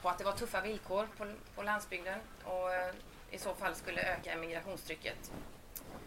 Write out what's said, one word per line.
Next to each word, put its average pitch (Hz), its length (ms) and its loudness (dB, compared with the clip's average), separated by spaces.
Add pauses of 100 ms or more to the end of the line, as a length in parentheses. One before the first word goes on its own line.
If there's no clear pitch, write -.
på 180 60 4
att 175 100 4
det 190 60 -2
var 196 80 6
tuffa 190 280 2
villkor 208 480 2 (100)
på, 208 140 -2 (220)
på 202 80 -2
landsbygden 196 580 2 (240)
och, 185 300 4
eh, 185 200 2 (360)
i 190 80 -4
så 190 160 0
fall 180 200 2
skulle 175 280 0
öka 175 300 2
emigrationstrycket 165 1000 -2 (760)